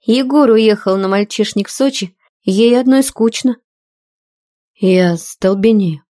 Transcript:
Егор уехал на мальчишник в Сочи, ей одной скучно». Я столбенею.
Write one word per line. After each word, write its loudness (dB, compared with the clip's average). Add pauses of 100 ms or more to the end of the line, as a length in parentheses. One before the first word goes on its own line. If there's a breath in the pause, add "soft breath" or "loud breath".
Егор 0
уехал 2
на -4
мальчишник -4
в -14
Сочи, -4 (260)
ей 2
одной 2
скучно». -4 (1160)
Я 2
столбенею. 0 (100)